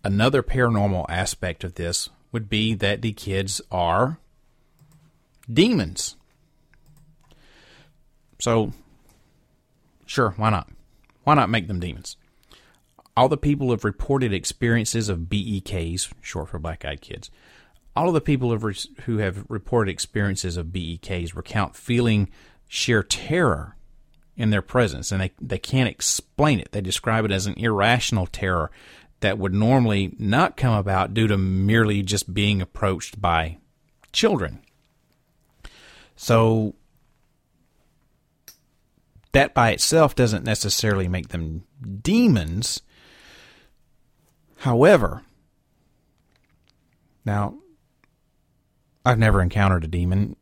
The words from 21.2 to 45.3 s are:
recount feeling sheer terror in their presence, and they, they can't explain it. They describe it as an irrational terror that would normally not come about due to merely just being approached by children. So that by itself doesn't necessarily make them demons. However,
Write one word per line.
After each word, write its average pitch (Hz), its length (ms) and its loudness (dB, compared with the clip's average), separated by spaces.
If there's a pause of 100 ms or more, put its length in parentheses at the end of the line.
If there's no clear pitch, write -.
recount 95 400 -6
feeling 117 540 2 (380)
sheer 113 340 0
terror 131 760 -2 (640)
in 110 140 0
their 101 100 2
presence, 92 500 0
and 95 80 -2
they, 95 120 -2 (100)
they - 160 -6
can't 131 320 0
explain - 680 -2
it. - 120 -10
They 101 100 -4
describe 110 440 -2
it 104 60 0
as 95 160 0
an 98 80 -6
irrational 110 720 0
terror 87 420 -2 (520)
that 104 180 0
would 95 160 -2
normally 107 640 2
not 113 360 0
come 120 200 2
about 98 400 0
due 113 100 2
to 104 140 2
merely 101 640 2
just 95 320 -4
being 101 260 2
approached 95 580 -4
by 82 380 0 (560)
children. 127 480 0 (1500)
So 113 600 2 (2500)
that 139 240 4
by 120 160 4
itself 151 420 2
doesn't 117 320 2
necessarily 101 600 0
make 90 220 -4
them 82 340 -8 (400)
demons. 120 800 2 (1700)
However, 131 640 4 (2000)